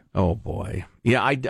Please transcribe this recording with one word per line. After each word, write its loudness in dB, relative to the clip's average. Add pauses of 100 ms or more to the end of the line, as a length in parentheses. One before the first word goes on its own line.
(140)
Oh, 2
boy! -6 (180)
Yeah, 4
I, 2